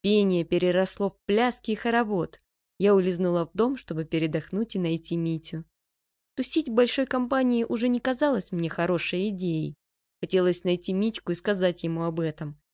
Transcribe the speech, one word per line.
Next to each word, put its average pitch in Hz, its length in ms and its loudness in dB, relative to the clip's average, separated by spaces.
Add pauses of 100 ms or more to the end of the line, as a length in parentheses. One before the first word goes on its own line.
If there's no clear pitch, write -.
Пение 196 380 4
переросло 180 680 0
в - 160 -12
пляски 226 460 0
и 214 40 0
хоровод. 214 640 -2 (380)
Я 202 160 6
улизнула 175 540 2
в - 80 -20
дом, 240 200 0
чтобы 160 300 -6
передохнуть 165 720 -4
и 190 40 0
найти 165 360 -2
Митю. 165 500 -4 (720)
Тусить 277 340 0
в 226 40 -6
большой 247 340 2
компании 247 600 0
уже 233 200 -2
не 247 120 2
казалось 254 520 0
мне 165 180 -2
хорошей 180 600 -2
идеей. 165 440 -4 (480)
Хотелось 180 420 2
найти 180 300 0
Митьку 208 380 -2
и - 20 0
сказать 180 500 0
ему 165 200 -4
об 170 160 -2
этом. 151 420 -6 (120)